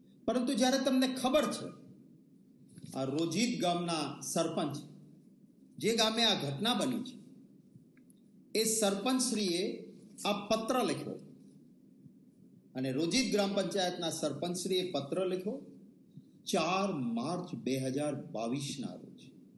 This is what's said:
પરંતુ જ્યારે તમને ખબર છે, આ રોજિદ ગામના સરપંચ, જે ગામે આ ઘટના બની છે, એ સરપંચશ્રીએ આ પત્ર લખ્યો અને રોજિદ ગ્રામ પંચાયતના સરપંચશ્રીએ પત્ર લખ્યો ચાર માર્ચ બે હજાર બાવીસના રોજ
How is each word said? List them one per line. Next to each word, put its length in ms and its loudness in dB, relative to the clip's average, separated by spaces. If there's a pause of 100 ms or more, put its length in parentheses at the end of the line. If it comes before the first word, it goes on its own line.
(240)
પરંતુ 300 2
જ્યારે 240 6
તમને 300 4
ખબર 440 2
છે, 160 -6 (1300)
આ 80 0
રોજિદ 580 2
ગામના 580 0
સરપંચ, 560 0 (1040)
જે 180 2
ગામે 280 4
આ 100 4
ઘટના 400 0
બની 280 0
છે, 160 -10 (1400)
એ 60 4
સરપંચશ્રીએ 1300 0 (320)
આ 80 2
પત્ર 500 0
લખ્યો 320 -2 (1600)
અને 180 -2
રોજિદ 400 2
ગ્રામ 220 2
પંચાયતના 560 0
સરપંચશ્રીએ 800 -2
પત્ર 360 -2
લખ્યો 360 -2 (840)
ચાર 460 2
માર્ચ 640 -2
બે 240 -2
હજાર 360 0
બાવીસના 800 -4
રોજ 260 -16 (380)